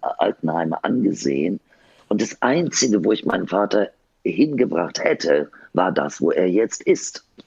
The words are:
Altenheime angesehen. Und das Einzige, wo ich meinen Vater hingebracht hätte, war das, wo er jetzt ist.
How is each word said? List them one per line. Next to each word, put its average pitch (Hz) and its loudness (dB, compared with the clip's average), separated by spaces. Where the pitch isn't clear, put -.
Altenheime 82 -2
angesehen. 95 0
Und 104 0
das - -6
Einzige, 127 0
wo 110 4
ich - -2
meinen 95 -2
Vater 101 0
hingebracht 117 0
hätte, 76 0
war 90 2
das, 71 -2
wo 82 2
er 90 2
jetzt 104 0
ist. - -2